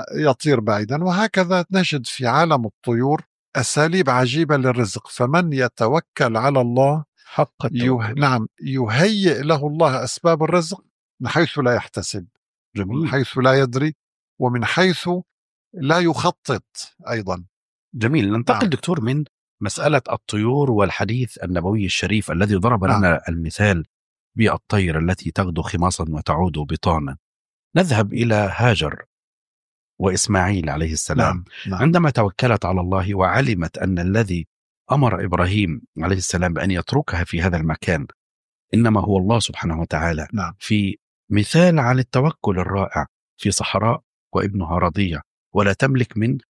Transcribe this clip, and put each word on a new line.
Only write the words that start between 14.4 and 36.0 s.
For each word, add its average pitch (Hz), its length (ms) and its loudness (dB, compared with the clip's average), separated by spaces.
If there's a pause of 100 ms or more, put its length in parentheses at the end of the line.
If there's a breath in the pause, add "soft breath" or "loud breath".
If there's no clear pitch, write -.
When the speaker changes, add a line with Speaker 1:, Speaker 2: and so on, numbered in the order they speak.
Speaker 1:
حيث 175 440 0 (640)
لا 160 260 0
يخطط 165 640 -2 (460)
أيضًا. 92 360 -6 (500)
Speaker 2:
جميل. 113 360 2
ننتقل 120 280 0
Speaker 1:
نعم. 214 100 0
Speaker 2:
دكتور 156 320 -2
من 131 220 -2 (380)
مسألة 139 400 0 (100)
الطيور 127 600 0
والحديث 104 640 0
النبوي 92 480 -2
الشريف 92 460 -2
الذي 101 240 2
ضرب 98 300 2
Speaker 1:
نعم. 104 140 2
Speaker 2:
لنا 87 300 2
المثال 85 560 0 (520)
بالطير 92 640 0
التي 82 320 -2
تغدو 87 300 -2
خماصاً 87 480 -2
وتعود 78 480 -2
بطاناً. 76 600 -2 (580)
نذهب 120 380 2
إلى 107 420 2
هاجر 95 500 0 (960)
وإسماعيل 95 680 0
عليه 80 240 -2
السلام. 80 420 0
Speaker 1:
نعم، 87 80 -8 (240 loud breath)
نعم. 95 140 -4
Speaker 2:
عندما 165 280 4
توكلت 113 560 0
على 92 160 0
الله 95 340 -2
وعلمت 95 640 0
أن 92 220 -2
الذي 92 480 0 (440)
أمر 110 340 2
إبراهيم 90 560 0 (160)
عليه 90 200 0